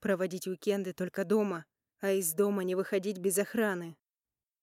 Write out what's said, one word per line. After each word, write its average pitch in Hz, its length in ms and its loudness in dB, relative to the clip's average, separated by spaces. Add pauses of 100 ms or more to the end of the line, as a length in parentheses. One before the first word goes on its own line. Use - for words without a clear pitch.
проводить 185 460 0
уикенды 190 440 -2
только 185 320 -4
дома, 185 400 2 (380)
а 196 100 2
из 185 220 2
дома 202 320 2
не 185 100 0
выходить 190 440 0
без 190 180 0
охраны». 196 580 0 (680)